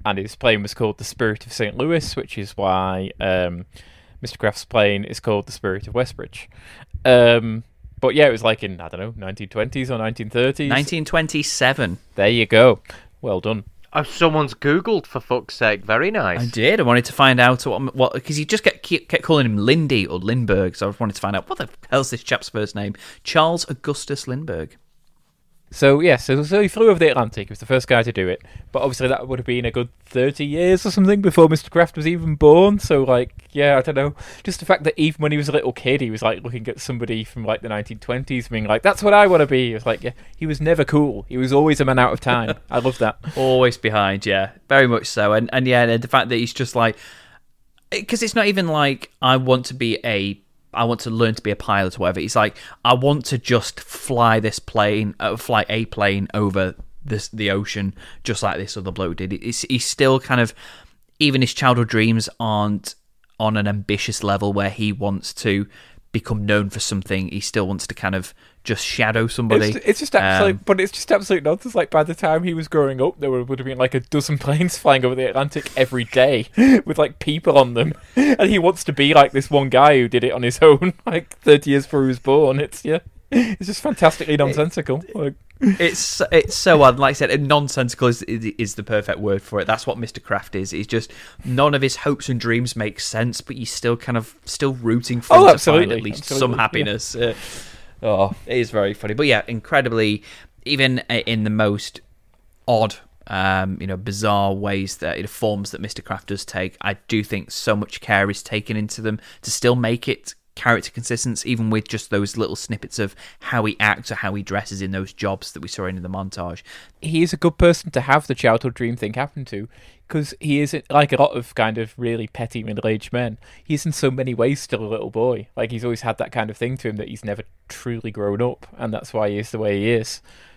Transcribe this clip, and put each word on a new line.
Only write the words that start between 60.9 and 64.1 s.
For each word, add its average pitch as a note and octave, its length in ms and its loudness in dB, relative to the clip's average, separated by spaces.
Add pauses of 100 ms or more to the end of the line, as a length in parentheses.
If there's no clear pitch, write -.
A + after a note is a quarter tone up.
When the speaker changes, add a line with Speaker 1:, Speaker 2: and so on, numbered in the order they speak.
Speaker 2:
even C3+ 220 2
his B2 120 0
childhood A#2+ 360 2
dreams A2+ 400 2 (100)
aren't G#2 560 -2 (420)
on A2 200 0
an G#2 100 0
ambitious G2+ 560 -4